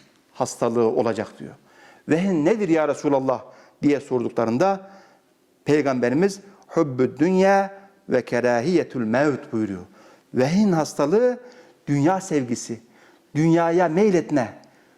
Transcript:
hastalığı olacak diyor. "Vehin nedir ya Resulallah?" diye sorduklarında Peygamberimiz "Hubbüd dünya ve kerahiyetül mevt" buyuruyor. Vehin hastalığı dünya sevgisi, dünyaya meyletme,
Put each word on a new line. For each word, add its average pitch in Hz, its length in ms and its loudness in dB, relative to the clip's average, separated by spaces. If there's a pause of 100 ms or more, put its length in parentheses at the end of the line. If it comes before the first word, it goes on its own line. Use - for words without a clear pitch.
(380)
hastalığı 120 500 -2
olacak 110 520 -2
diyor. - 140 -16 (560)
"Vehin 165 360 0
nedir 208 240 2
ya 156 180 2
Resulallah?" 135 540 -2 (400)
diye 143 180 2
sorduklarında 123 880 -2 (760)
Peygamberimiz 139 760 0 (280)
"Hubbüd 127 520 -2
dünya 190 540 2 (360)
ve 123 160 0
kerahiyetül 123 800 0
mevt" 127 480 -2
buyuruyor. 101 280 -4 (520)
Vehin 175 380 2
hastalığı 170 680 0 (480)
dünya 147 340 0
sevgisi, 120 580 -6 (560)
dünyaya 170 520 2
meyletme, 156 640 0 (440)